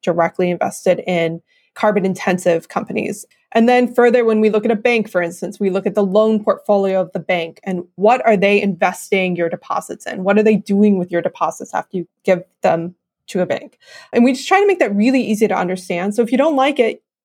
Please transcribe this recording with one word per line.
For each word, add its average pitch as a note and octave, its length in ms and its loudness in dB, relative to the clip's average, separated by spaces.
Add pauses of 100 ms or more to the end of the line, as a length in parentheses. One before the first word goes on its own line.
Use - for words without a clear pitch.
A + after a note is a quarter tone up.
directly E3+ 480 0
invested - 560 -2
in E3 340 -2 (340)
carbon G3+ 300 0
intensive F3+ 640 -2
companies. - 560 -6 (280)
And A3+ 160 4
then B3 260 2
further, A#3+ 300 4
when A3 160 2
we A3 100 4
look G#3+ 140 -2
at A3+ 80 0
a G#3+ 40 0
bank, A3 320 0
for F3+ 140 -2
instance, F3+ 380 -8
we G3 100 0
look F#3+ 160 -2
at G3+ 80 -4
the G#3 100 2
loan G#3+ 380 2
portfolio G3 580 0
of F#3 120 -6
the F3+ 80 -6
bank E3+ 420 -4
and F#3 220 -6 (100)
what A#3 320 2
are A3 100 4
they G3 240 4
investing F#3 760 -2
your E3+ 120 -2
deposits - 580 -8
in? F#3 180 -8
What G3+ 120 2
are G#3+ 60 4
they G#3+ 140 4
doing G3+ 420 2
with F3 140 -6
your E3+ 100 -2
deposits - 500 -6
after - 260 -6
you E3+ 100 -8 (160)
give F3+ 180 2 (200)
them E3+ 340 -2 (320)
to F#3 120 -4
a F3+ 60 -2
bank? - 320 -8 (340)
And A#3 120 4
we C4+ 80 4
just - 160 -6
try F#4+ 120 4
to G4+ 60 4
make F#4 140 2
that G#3 140 0
really B3 280 2
easy G#3+ 240 0
to F#3+ 100 0
understand. F3+ 600 -4
So A#3+ 60 2
if A#3 100 -2
you B3+ 40 0
don't C#4+ 200 2
like C4+ 240 0
it, A3 220 -2 (220)